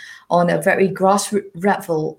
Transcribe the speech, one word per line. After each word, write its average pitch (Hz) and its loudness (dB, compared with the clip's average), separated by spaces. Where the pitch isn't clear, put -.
on 175 2
a 165 0
very 190 2
grassroots 190 0
level, 170 -2